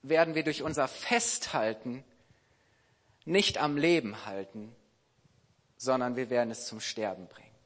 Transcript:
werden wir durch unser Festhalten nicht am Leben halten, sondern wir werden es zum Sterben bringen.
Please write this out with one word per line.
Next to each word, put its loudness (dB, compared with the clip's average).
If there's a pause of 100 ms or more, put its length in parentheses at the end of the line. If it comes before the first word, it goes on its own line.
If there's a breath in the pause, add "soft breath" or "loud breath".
werden 4
wir 0
durch 0
unser 0
Festhalten -2 (1200 soft breath)
nicht 2
am 0
Leben 2
halten, -10 (1000)
sondern 0
wir -4
werden 2
es -8
zum -10
Sterben -4
bringen. -20 (100)